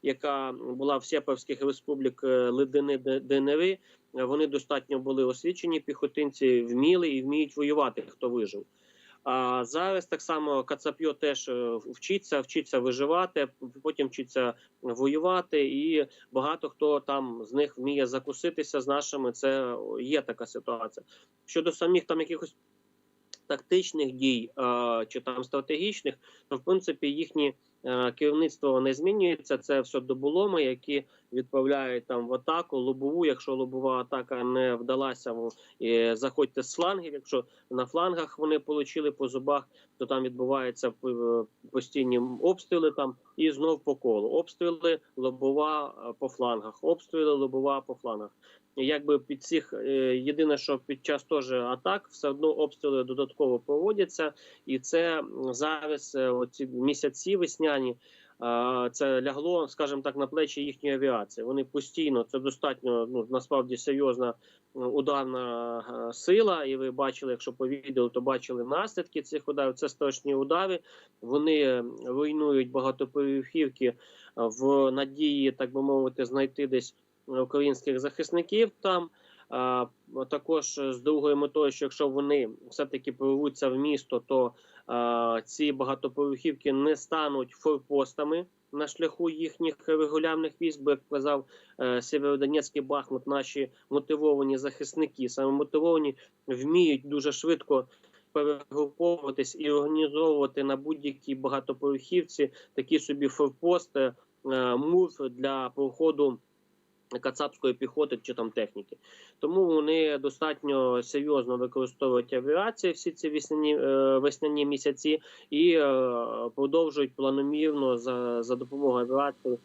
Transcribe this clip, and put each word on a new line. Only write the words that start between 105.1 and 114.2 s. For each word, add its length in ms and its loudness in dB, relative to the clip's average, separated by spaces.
для 460 -4
проходу 600 2
кацапської 520 -2
піхоти 480 -2
чи 120 -10
там 180 -4
техніки. 460 -6
Тому 260 2
вони 520 4
достатньо 840 0
серйозно 540 0
використовують 760 0
авіацію 600 0
всі 180 -6
ці 180 -4
весняні, 480 0
е, 400 4
весняні 480 0